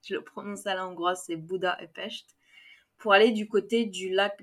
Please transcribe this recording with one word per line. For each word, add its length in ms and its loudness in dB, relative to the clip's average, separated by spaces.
Je 100 -10
le 80 -4
prononce 440 -12
à 80 -4
la 120 -6
hongroise, 400 -4
c'est 100 -8
Budapest. 1000 -8
Pour 140 0
aller 180 10
du 180 -2
côté 380 2
du 260 -8
lac 300 0